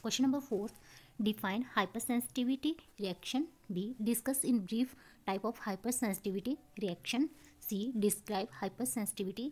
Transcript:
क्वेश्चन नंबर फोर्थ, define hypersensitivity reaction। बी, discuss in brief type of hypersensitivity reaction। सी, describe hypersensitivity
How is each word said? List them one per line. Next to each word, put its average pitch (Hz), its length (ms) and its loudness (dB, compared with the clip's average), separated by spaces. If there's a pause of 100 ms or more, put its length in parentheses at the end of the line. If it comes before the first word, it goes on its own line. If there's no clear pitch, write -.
क्वेश्चन 254 220 2
नंबर 269 160 4
फोर्थ, 214 340 -2 (480)
define 208 420 2 (140)
hypersensitivity 240 920 0 (280)
reaction। 202 440 -2 (280)
बी, 202 300 -2
discuss 240 420 0
in 240 160 4
brief 226 340 0 (340)
type 190 160 0
of 226 240 -4
hypersensitivity 202 880 -2 (240)
reaction। 214 480 0 (320)
सी, 220 360 -2
describe 202 520 2 (140)
hypersensitivity 208 880 -2